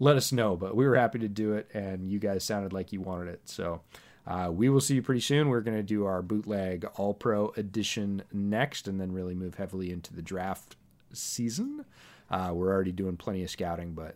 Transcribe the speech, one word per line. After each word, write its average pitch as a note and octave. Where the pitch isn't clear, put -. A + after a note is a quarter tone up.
let C#3+
us -
know, A2
but F#2
we C3
were B2+
happy A#2+
to A2
do G#2+
it, G#2+
and F#2+
you G2+
guys G2
sounded G2+
like F#2+
you G2
wanted F2+
it. E2+
So, F2
uh, F2+
we G#2
will C3+
see C#3
you B2
pretty B2
soon. D3
We're A#2+
gonna A2
do G2+
our F#2+
bootleg G2
All-Pro G#2
edition G2+
next, G#2+
and F#2+
then F#2
really F#2
move F2+
heavily F#2
into F2
the E2+
draft F#2
season. G#3
Uh, F#2
we're F2+
already F#2+
doing F#2
plenty F#2+
of E2+
scouting, E2+
but D#2+